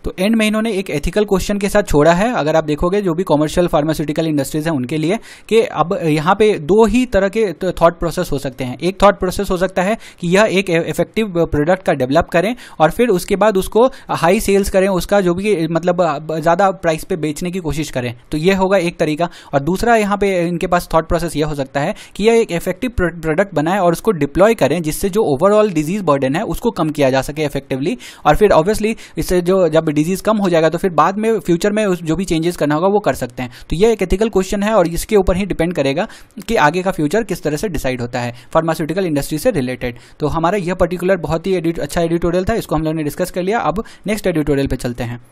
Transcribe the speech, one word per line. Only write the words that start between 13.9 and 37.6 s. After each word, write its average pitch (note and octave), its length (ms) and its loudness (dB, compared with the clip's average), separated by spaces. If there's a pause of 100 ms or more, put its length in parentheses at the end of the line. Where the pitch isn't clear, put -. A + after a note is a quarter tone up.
हाई E3 300 2
सेल्स G3 300 2
करें, F#3+ 180 2
उसका G3+ 320 0
जो F3 140 0
भी F#3+ 320 0
मतलब E3 600 -2 (140)
ज़्यादा F3 300 2
प्राइस E3 340 -2
पे D#3 120 -4
बेचने D#3 340 -6
की F#3 80 -6
कोशिश D3 320 -4
करें, A#2+ 240 -6 (180)
तो D#3 60 -2
ये F#3 160 2
होगा F#3+ 240 2
एक E3+ 200 -2
तरीका। D#3 300 0 (260)
और C#3 60 2
दूसरा F#3+ 360 2
यहाँ G#3 200 2
पे F#3+ 320 0
इनके F3 180 -2
पास F3 280 0
थॉट D#3+ 140 2
प्रोसेस E3 280 -2
ये D3 60 0
हो D3+ 120 -2
सकता C#3 260 -4
है F3+ 140 -2 (200)
कि G3+ 100 -4
यह A3+ 100 4
एक A3+ 180 2
इफेक्टिव F3+ 380 -4
प्रो-, E3+ 320 -2
प्रोडक्ट D#3+ 320 -2
बनाए D#3+ 240 0
और F3 140 2
उसको F#3+ 180 0
डिप्लॉय F3 440 2
करें D#3 280 0
जिससे D#3 260 -4
जो F3+ 280 0
overall G3+ 380 4
डिजीज E3 280 -2
बर्डन C#3 340 0
है G3+ 60 -2
उसको A3+ 280 -2
कम D#3+ 180 -2
किया C#3 220 2
जा C3 120 0
सके D3+ 220 -6
इफेक्टिवली। C#3 540 -4 (280)
और D3+ 100 4
फिर G3+ 140 4
obviously G3+ 440 2 (240)
इससे F3+ 220 0
जो F3+ 280 2
जब D#3+ 200 2
डिजीज D#3 320 0
कम G#3+ 160 0
हो G3 120 0
जाएगा D#3+ 200 2
तो E3 100 -2
फिर F#3+ 120 -2
बाद E3+ 280 0
में A3 220 0
फ्यूचर F#3 320 0
में G#3+ 140 0
उस, F3+ 160 -2
जो D#3+ 140 -2
भी F#3+ 80 -4
चेंजेस E3+ 320 -2
करना D3 180 0
होगा F3 140 2
वो G3+ 120 2
कर D3 140 0
सकते B2 280 -8
हैं। B2 80 -8 (200)
तो D#3+ 60 -2
ये A3 160 4
एक A3 100 -2
एथिकल F#3+ 260 0
क्वेश्चन G3 340 -2
है G3+ 120 0
और F3 140 4
इसके E3+ 280 -2
ऊपर F#3 200 4
ही G3+ 100 -2
डिपेंड E3 280 -2
करेगा C#3+ 340 -2 (400)
कि A3+ 80 0
आगे D#3 260 2
का F#3+ 80 0
फ्यूचर F3 320 -2
किस F3+ 200 -6
तरह D3+ 140 -2
से G#3 120 -4